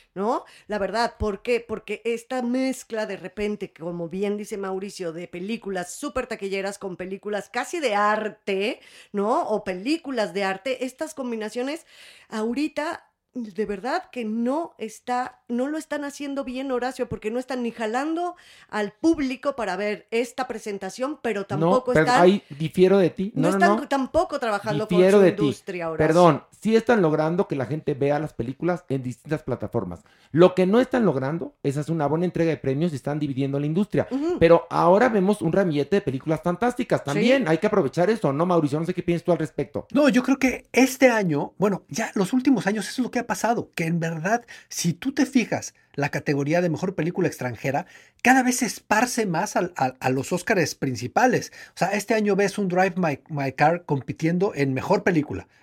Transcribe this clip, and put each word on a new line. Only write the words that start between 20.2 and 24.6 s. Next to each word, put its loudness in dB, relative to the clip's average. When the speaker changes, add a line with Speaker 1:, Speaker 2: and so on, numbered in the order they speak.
Speaker 1:
presentación, -8
pero -2
Speaker 2:
No, -6
Speaker 1:
tampoco 2
Speaker 2:
pero 6
Speaker 1:
están, 6
Speaker 2:
ahí 6
difiero 4
de 4
ti. -6
Speaker 1:
no 0
Speaker 2:
No, 4
no, 2
Speaker 1:
están 6
Speaker 2:
no. -6
Speaker 1:
tampoco 0
trabajando -2